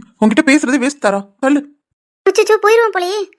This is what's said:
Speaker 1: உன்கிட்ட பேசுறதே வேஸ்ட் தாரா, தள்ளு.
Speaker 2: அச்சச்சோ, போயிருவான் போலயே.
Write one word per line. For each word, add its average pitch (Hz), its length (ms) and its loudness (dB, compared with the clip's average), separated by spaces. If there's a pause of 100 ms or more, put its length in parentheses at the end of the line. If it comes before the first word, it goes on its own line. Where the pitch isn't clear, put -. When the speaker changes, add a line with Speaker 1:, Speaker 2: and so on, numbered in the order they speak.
(180)
Speaker 1:
உன்கிட்ட 220 280 2
பேசுறதே 285 360 0
வேஸ்ட் 269 240 -4
தாரா, 202 160 -2 (180)
தள்ளு. 277 220 0 (640)
Speaker 2:
அச்சச்சோ, 427 320 2
போயிருவான் 427 380 2
போலயே. 370 240 -4 (200)